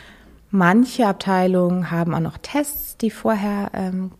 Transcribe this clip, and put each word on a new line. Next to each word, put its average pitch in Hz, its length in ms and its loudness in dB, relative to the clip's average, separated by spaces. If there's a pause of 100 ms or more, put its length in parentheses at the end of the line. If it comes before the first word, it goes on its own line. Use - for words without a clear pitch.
(500)
Manche 208 560 4
Abteilungen 185 840 0
haben 170 220 0
auch 165 60 0
noch 160 160 -4
Tests, - 600 -6
die 220 140 -2
vorher, 208 640 -2
ähm, 185 460 -4